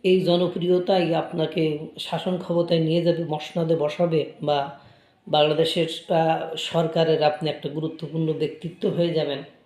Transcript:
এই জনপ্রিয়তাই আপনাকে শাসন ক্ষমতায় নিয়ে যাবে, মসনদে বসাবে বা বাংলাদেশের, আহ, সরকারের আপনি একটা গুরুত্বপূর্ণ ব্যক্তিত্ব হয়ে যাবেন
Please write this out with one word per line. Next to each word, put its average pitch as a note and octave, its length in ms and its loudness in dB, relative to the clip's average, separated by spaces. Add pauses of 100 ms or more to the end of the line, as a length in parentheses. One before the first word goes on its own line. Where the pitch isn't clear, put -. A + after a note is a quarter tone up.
এই F#3 180 4
জনপ্রিয়তাই F3 920 2
আপনাকে D#3 640 -2 (200)
শাসন F3+ 400 -4
ক্ষমতায় E3+ 420 0
নিয়ে D#3+ 220 2
যাবে, E3 220 2
মসনদে D#3+ 520 -2
বসাবে D3+ 560 0 (100)
বা C#3+ 380 -2 (480)
বাংলাদেশের, D#3 840 2
আহ, D#3+ 440 2
সরকারের D#3+ 680 2
আপনি D3+ 280 0
একটা - 180 -8
গুরুত্বপূর্ণ D#3 640 -4
ব্যক্তিত্ব D3+ 560 -4
হয়ে E3+ 260 0
যাবেন C#3+ 280 -2 (240)